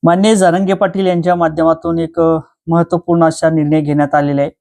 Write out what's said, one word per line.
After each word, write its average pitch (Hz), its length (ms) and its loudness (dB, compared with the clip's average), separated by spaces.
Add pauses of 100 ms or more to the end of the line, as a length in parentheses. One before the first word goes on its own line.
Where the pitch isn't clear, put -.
माननीय 190 320 2
जरांगे 185 380 0
पाटील 190 320 -2
यांच्या 175 300 0
माध्यमातून 165 640 -2
एक, 165 200 -6
अ, 165 180 2 (300)
महत्त्वपूर्ण 170 560 0
असा 160 260 0
निर्णय 156 320 0
घेण्यात 147 340 -2
आलेला 143 260 0
आहे. 143 200 -4